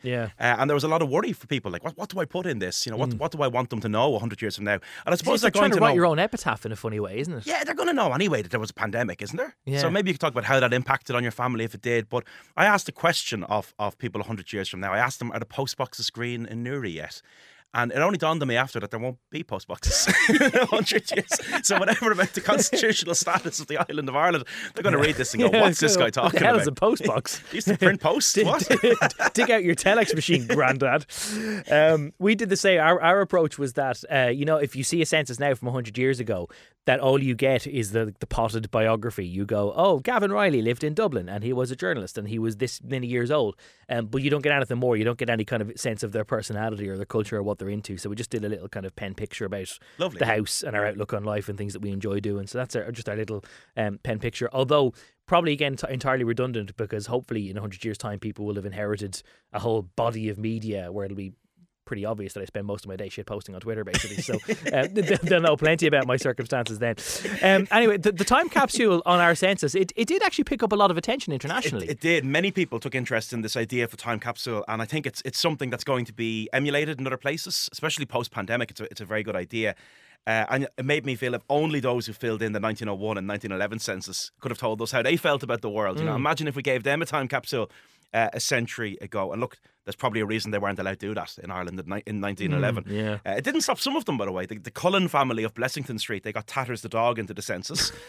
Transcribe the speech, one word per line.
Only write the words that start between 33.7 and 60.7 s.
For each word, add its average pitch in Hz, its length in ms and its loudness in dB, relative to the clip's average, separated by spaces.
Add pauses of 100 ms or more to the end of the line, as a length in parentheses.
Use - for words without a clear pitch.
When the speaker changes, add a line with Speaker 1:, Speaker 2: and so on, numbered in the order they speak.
Speaker 1:
that, 135 380 -2
uh, 131 180 4
you 139 160 0
know, 156 120 4
if 143 180 -2
you 131 80 -4
see 170 180 0
a 151 40 4
census 135 340 0
now 143 160 2
from 127 120 -6
a 120 40 -2
hundred 120 260 -6
years 127 220 2
ago, 101 300 -4 (360)
that 131 160 4
all 135 200 6
you 131 140 0
get 131 320 2
is 120 240 -2
the, 110 280 0
the - 80 -6
potted 113 440 -2
biography. 110 560 2
You 95 180 -4
go, 104 300 0
"Oh, 175 240 4
Gavin 208 320 0
Riley 190 300 4
lived 117 240 0
in 151 80 -2
Dublin 143 340 0
and 101 160 -6
he 123 80 -2
was 127 180 0
a 127 60 -6
journalist 131 420 -4
and 104 120 -6
he 113 100 -4
was 113 180 -2
this 123 240 -4
many 123 260 -6
years 120 220 0
old." 135 260 2 (340)
Um, 120 180 -2
but 135 140 -2
you 139 80 0
don't 147 120 2
get 147 120 2
anything 131 240 0
more. 123 180 2
You 107 80 2
don't 120 140 2
get 117 120 -2
any 110 140 0
kind 113 180 -2
of 107 160 -4
sense 113 260 -4
of 104 100 -6
their 110 120 -2
personality 107 600 -4
or 95 80 -6
their 98 100 -6
culture 107 320 -2
or 101 60 -2
what 101 160 -2
they're 98 100 -6
into. 104 280 -6
So 104 120 -8
we 101 60 -6
just 101 140 -8
did 107 160 -4
a 104 40 -4
little 98 200 -6
kind 98 160 -8
of 95 100 -10
pen 98 200 -8
picture 107 300 -8
about 95 220 -6 (300)
Speaker 2:
Lovely. 160 220 -4
Speaker 1:
the 123 60 2
house 107 380 0
and 110 120 -4
our 104 100 2
outlook 104 280 -2
on 104 120 -4
life 104 240 -4
and 98 80 -6
things 101 160 -6
that 98 80 -10
we 101 100 -4
enjoy 101 300 -2
doing. 101 260 -4
So - 100 -8
that's 127 180 -6
our, 110 160 -4
just 117 180 -10
our 104 80 -4
little, 107 260 -6 (320)
um, 104 280 -2
pen 113 160 -4
picture. 120 340 -4
Although 135 400 4 (320)
probably, 170 260 4
again, 143 240 0
t-, - 140 -6
entirely 131 340 0
redundant, 117 540 -2
because 104 300 -6
hopefully 117 420 -4
in 98 80 -8
a 104 40 -6
hundred 101 220 -10
years' 107 140 -4
time 104 220 -8
people 104 260 -8
will 104 100 -4
have 98 100 -6
inherited 101 560 -4 (300)
a 104 80 -6
whole 113 220 0
body 110 480 -2
of 101 80 -6
media 107 520 -4